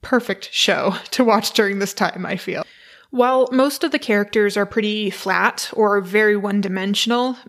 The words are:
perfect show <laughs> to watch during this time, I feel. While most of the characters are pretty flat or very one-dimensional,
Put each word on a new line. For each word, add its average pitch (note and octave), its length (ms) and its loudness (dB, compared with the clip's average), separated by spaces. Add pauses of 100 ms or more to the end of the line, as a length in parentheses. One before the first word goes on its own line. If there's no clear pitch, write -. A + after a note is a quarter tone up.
perfect - 500 -2
show F3+ 500 0
<laughs> - 80 -12
to - 120 2
watch A3 300 2
during G3 260 0
this G3+ 160 -4
time, F3+ 320 -4
I F#3 100 -6
feel. - 260 -8 (460)
While B3+ 420 2
most C4+ 320 2
of D#4+ 80 0
the D#4 60 0
characters G#3 580 0
are G3+ 120 0
pretty G#3+ 420 -2
flat F#3+ 640 0
or G#3 280 4
very G#3 360 2
one-dimensional, G3+ 1000 -2 (120)